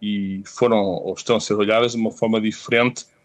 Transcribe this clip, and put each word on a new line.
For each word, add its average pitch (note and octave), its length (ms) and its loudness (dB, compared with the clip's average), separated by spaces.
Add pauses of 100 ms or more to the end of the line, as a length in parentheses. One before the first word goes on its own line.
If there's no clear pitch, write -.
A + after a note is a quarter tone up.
e G2+ 440 -4
foram A2+ 360 2
ou F#2 320 -2
estão - 220 0
a A2 40 0
ser G#2+ 160 -2
olhadas A2 360 2
de A#2 60 -6
uma A2+ 140 0
forma A2+ 280 0
diferente A#2 680 0 (200)